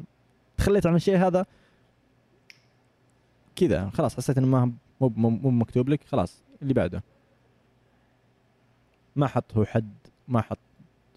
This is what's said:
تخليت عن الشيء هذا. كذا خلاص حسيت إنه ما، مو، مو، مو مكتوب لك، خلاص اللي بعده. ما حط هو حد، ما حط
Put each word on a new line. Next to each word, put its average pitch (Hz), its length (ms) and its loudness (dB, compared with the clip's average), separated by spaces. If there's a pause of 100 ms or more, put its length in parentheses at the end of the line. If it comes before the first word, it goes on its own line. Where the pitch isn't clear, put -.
(580)
تخليت 196 280 2
عن 170 100 4
الشيء 185 220 2
هذا. 180 280 2 (2000)
كذا 101 340 0
خلاص 143 260 -4
حسيت 127 220 -2
إنه 131 100 2
ما، 131 180 2 (360)
مو، 131 80 2
مو، 113 200 0
مو 117 200 -2
مكتوب 123 400 0
لك، 147 140 -2
خلاص - 400 -4 (180)
اللي 135 120 -2
بعده. 90 300 -2 (2000)
ما 139 120 2
حط - 300 -4
هو 107 80 4
حد، 110 280 -4 (340)
ما 120 140 0
حط - 180 -8 (580)